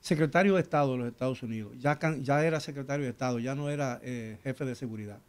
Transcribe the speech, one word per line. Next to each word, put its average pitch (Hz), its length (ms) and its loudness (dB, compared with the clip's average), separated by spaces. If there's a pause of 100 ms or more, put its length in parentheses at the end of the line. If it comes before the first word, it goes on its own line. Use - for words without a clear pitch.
secretario 175 560 4
de 180 40 4
Estado 147 320 2
de 127 60 0
los 120 100 -2
Estados 127 340 -2
Unidos, 110 380 -6
ya 143 180 2
can-, 160 240 0
ya 143 220 2
era 160 160 2
secretario 139 460 -4
de 123 60 -2
Estado, 123 260 -2
ya 127 160 -2
no 143 160 -2
era, 139 320 -2
eh, 113 420 -8
jefe 135 220 -4
de 123 80 -2
seguridad 107 540 -8